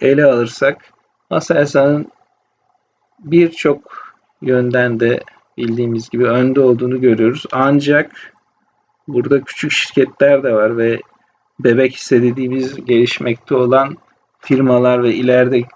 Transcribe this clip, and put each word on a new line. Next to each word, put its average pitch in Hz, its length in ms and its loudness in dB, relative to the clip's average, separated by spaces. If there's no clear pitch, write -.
ele 139 240 2
alırsak 127 520 0
Aselsan'ın 147 840 0
birçok 165 960 -2
yönden 123 580 -2
de 117 240 -2
bildiğimiz 117 520 -6
gibi 120 160 -2
önde 127 360 0
olduğunu 127 400 0
görüyoruz. 113 500 0
Ancak 143 840 0
burada 131 340 0
küçük - 300 -10
şirketler 139 720 0
de 123 100 -2
var 110 240 0
ve 117 240 -2
bebek 127 360 2
hisse 123 280 0
dediğimiz 127 600 -4
gelişmekte 120 720 -2
olan 131 420 0
firmalar 123 640 2
ve 117 100 0
ileride 127 480 2